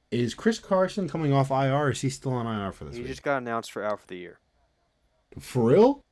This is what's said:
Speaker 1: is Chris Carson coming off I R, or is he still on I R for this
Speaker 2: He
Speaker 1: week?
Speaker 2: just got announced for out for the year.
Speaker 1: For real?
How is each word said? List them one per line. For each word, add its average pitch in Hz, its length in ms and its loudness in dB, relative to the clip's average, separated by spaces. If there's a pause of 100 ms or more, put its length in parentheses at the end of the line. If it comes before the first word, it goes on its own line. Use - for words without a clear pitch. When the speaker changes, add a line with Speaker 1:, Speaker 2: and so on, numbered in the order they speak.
(120)
Speaker 1:
is 120 220 0
Chris - 260 0
Carson 185 480 0
coming 151 260 0
off 139 180 2
I 135 180 2
R, 143 180 2
or 131 40 2
is - 100 -4
he 135 80 0
still 131 240 -6
on 120 140 -2
I 110 180 -2
R 95 60 -6
for 82 140 -14
this 71 100 -12
Speaker 2:
He 71 60 -10
Speaker 1:
week? 71 80 -10
Speaker 2:
just 131 140 -12
got 143 140 -2
announced 117 340 -6
for 104 120 -6
out 104 160 -2
for - 80 -20
the 92 100 -12
year. 87 220 -16 (1000)
Speaker 1:
For - 240 -2
real? 208 480 6